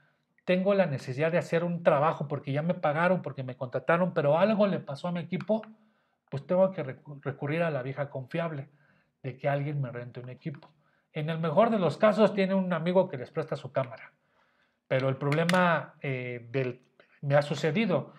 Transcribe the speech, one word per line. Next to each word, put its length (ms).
Tengo 300
la 120
necesidad 440
de 80
hacer 260
un 180
trabajo 460
porque 240
ya 100
me 120
pagaron, 480
porque 220
me 120
contrataron, 560
pero 260
algo 280
le 140
pasó 280
a 40
mi 80
equipo, 420
pues 180
tengo 260
que 120
recu-, 380
recurrir 400
a 80
la 120
vieja 280
confiable 580
de 140
que 120
alguien 320
me 100
rente 300
un 80
equipo. 420
En 180
el 80
mejor 320
de 80
los 180
casos, 380
tiene 200
un 180
amigo 360
que 80
les 140
presta 260
su 160
cámara, 400
pero 220
el 80
problema, 840
eh, 480
del, 320
me 120
ha 80
sucedido 760